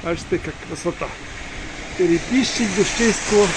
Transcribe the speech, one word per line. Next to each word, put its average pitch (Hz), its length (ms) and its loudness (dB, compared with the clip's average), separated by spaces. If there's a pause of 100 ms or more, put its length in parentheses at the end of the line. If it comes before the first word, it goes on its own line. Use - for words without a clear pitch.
Бачите, 170 300 -2
яка 165 160 -4 (160)
красота. 160 400 -6 (880)
Перепіщить 190 800 2
дощисько. 208 800 4